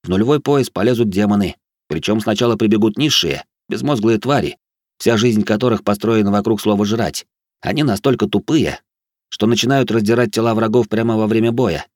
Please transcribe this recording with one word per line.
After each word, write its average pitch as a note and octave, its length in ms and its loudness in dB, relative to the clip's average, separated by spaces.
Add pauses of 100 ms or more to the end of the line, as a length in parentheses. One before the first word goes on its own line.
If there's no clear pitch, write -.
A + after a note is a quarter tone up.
В - 60 -12
нулевой A2+ 320 2
пояс C3+ 300 0
полезут A2+ 380 0
демоны. G2+ 480 0 (320)
Причём G#2+ 320 -2
сначала A2 360 0
прибегут G#2+ 420 2
низшие, E2+ 460 -2 (240)
безмозглые A2+ 500 0
твари, B2+ 400 -2 (400)
вся A#2 180 2
жизнь G#2+ 280 2
которых G#2+ 400 0
построена G#2 460 0
вокруг G#2 300 0
слова G#2 240 0
"жрать". G#2 420 -4 (340)
Они F#3 220 -2
настолько A2+ 460 0
тупые, G#2 520 -2 (500)
что - 160 -2
начинают A#2 440 0
раздирать A2+ 400 2
тела A2+ 240 0
врагов A2+ 340 0
прямо A2 280 0
во A2 100 0
время A2+ 260 0
боя. G#2 440 -2